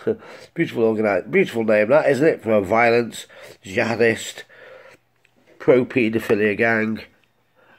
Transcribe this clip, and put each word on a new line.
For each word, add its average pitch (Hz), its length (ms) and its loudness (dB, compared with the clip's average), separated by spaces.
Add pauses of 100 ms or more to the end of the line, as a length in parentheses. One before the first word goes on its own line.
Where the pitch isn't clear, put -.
<laughs> - 480 -8
beautiful 127 300 -4
organi-, 107 480 0
beautiful 147 320 0
name, 107 260 2
that, 143 200 2
isn't 143 180 2
it? 135 160 0
For 110 80 -2
a 107 100 4
violent, 117 640 0 (400)
jihadist, 113 800 -2 (1120)
pro-paedophilia 113 1000 0
gang, 110 460 -2 (760)